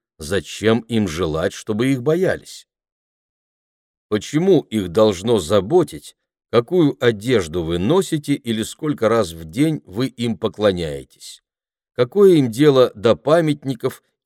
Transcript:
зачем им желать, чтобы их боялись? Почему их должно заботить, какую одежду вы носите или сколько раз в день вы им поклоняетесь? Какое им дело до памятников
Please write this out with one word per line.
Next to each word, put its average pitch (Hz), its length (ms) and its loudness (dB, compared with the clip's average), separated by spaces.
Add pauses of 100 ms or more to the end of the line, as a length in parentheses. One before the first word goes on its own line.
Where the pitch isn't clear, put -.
(180)
зачем 98 640 -2
им 110 280 -2
желать, 82 460 -4
чтобы 117 360 -4
их 131 120 -2
боялись? 160 640 -4 (1400)
Почему 147 520 0
их 98 300 -4
должно 107 480 2
заботить, 104 800 -2 (340)
какую 143 520 0
одежду 104 600 0
вы 85 160 -2
носите 147 560 -2
или 113 280 -4
сколько 143 460 -4
раз 107 240 0
в 82 140 -16
день 143 400 -2
вы 113 220 -4
им 117 280 -6
поклоняетесь? 87 1080 -4 (520)
Какое 185 400 4
им 135 160 4
дело 131 440 4
до 107 220 2
памятников 143 840 -2 (240)